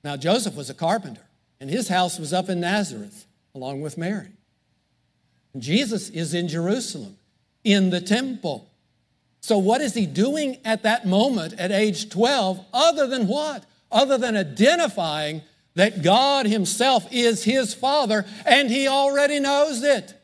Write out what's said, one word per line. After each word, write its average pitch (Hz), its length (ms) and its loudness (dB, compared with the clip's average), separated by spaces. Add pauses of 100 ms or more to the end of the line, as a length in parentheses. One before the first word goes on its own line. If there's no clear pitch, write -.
Now, 143 120 -8
Joseph 170 400 -2
was 139 140 -12
a 143 60 -12
carpenter, 170 500 -4 (340)
and 139 80 -12
his 214 200 -4
house 180 320 0
was 151 120 -8
up 185 180 -2
in 175 100 -2
Nazareth, 175 640 -4 (300)
along 135 260 -10
with 151 160 -10
Mary. 180 320 -6 (1300)
And 127 80 -10
Jesus 208 460 -2
is 160 260 -6
in 175 120 -2
Jerusalem, 165 720 -4 (460)
in 196 260 4
the 175 120 -2
temple. 202 680 -4 (720)
So 214 160 2
what 214 240 2
is 262 140 -4
he 220 100 0
doing 254 600 -2
at 220 180 -2
that 220 240 0
moment 202 460 2
at 185 180 -4
age 202 380 0
twelve, 202 540 0 (100)
other 294 340 2
than 240 200 0
what? 285 380 -4 (260)
Other 269 260 4
than 226 180 0
identifying 165 1040 0 (340)
that 202 280 2
God 254 420 4
himself 220 680 2
is 233 320 0
his 247 300 0
Father, 247 520 0 (200)
and 269 240 6
he 269 180 0
already 277 520 2
knows 277 440 0
it. 269 300 0 (100)